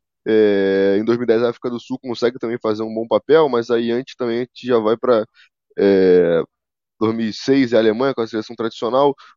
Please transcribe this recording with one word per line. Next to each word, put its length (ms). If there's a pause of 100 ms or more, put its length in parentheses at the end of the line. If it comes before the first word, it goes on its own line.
(260)
É, 720
em 60
dois 140
mil 60
e 20
dez 160
a 80
África 180
do 100
Sul 200
consegue 400
também 240
fazer 200
um 120
bom 120
papel, 440
mas 200
aí 200
antes 260
também 220
a 20
gente 260
já 120
vai 180
pra, 300 (500)
é, 680 (560)
dois 160
mil 140
e 60
seis 400
é 20
a 40
Alemanha 340
com 80
a 40
seleção 300
tradicional, 580 (220)